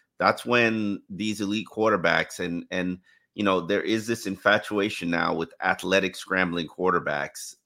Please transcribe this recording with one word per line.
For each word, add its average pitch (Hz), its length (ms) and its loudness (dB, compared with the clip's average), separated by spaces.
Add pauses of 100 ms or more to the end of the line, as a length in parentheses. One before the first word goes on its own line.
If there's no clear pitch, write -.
(180)
that's 98 280 2
when 113 640 2
these 104 320 -4
elite 107 280 -4
quarterbacks 85 680 2
and, 85 300 -6
and, 92 280 -2 (360)
you 110 80 -4
know, 95 180 4
there 85 220 0
is 110 240 0
this 117 200 -4
infatuation 101 840 0
now 85 240 0
with 82 180 -4 (100)
athletic 92 520 2
scrambling 87 540 -2
quarterbacks, 80 960 -2